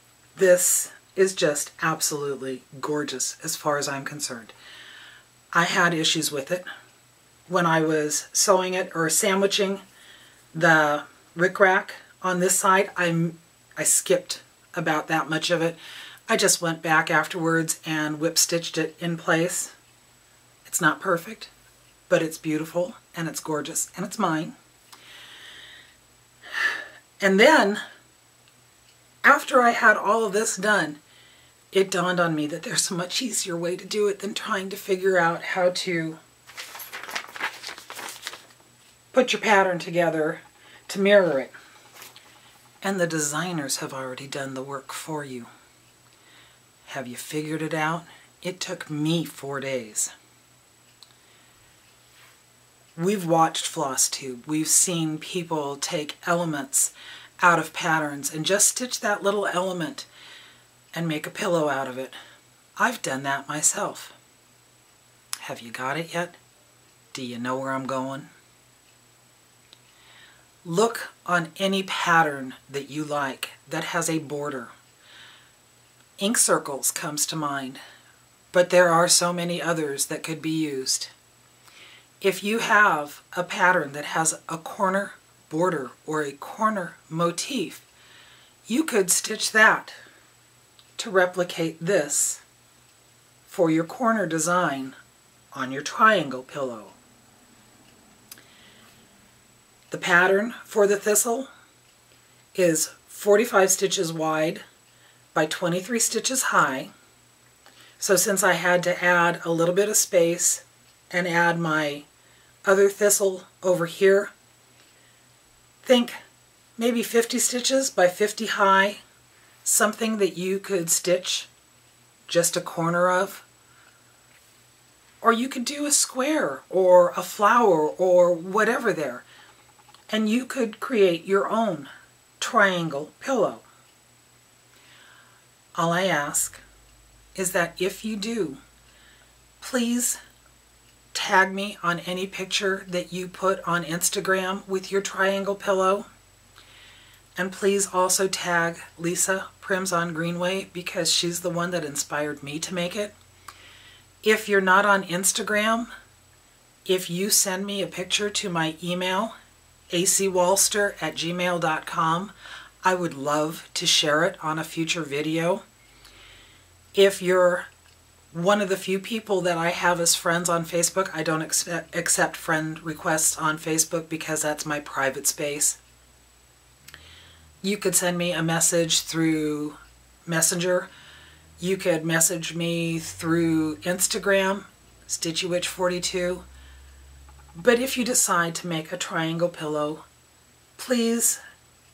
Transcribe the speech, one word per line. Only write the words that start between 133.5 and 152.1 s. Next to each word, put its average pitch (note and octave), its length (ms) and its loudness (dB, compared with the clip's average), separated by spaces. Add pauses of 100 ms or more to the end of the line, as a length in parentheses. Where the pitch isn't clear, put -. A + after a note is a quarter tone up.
All E3+ 160 2
I F3+ 140 2
ask D3 520 -2 (800)
is F#3 160 -4
that F3 260 -2
if F#3+ 280 -4
you A3 100 -4
do, G3 400 -4 (1040)
please A#3+ 580 -2 (960)
tag F#3+ 380 2
me G3 320 -6
on E3+ 160 0
any F3+ 260 -6
picture F#3+ 640 -4
that F3 240 -6
you F3+ 160 -8
put F#3 400 -2
on E3+ 160 -2
Instagram F#3 800 -2
with F#3+ 280 -6
your G3 80 2
triangle G3 540 0
pillow. G3 500 0 (1300)
And F#3+ 140 -2
please G3 420 0
also F#3 360 2
tag E3+ 480 -2 (200)
Lisa F3+ 500 -2 (140)
Prims F#3 340 -2
on E3+ 180 -2
Greenway F3 580 -4
because F3 400 -4
she's E3+ 300 0
the F#3 80 -4
one E3+ 220 -2
that E3+ 120 -2
inspired D3 580 -6